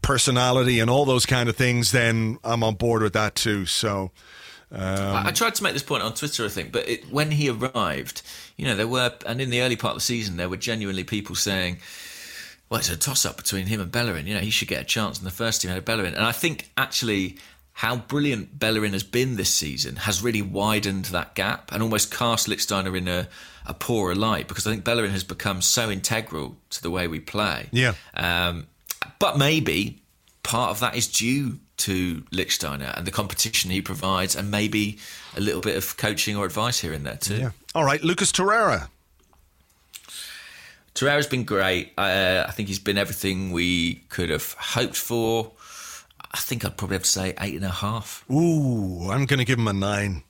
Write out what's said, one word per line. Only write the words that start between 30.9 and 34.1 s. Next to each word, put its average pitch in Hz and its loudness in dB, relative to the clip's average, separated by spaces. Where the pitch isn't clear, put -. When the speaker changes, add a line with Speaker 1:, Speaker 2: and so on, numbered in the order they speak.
Speaker 2:
is 120 2
due 127 0
to 92 0
Lichtsteiner 71 -2
and 87 -4
the 95 -4
competition 101 0
he 95 2
provides, 95 0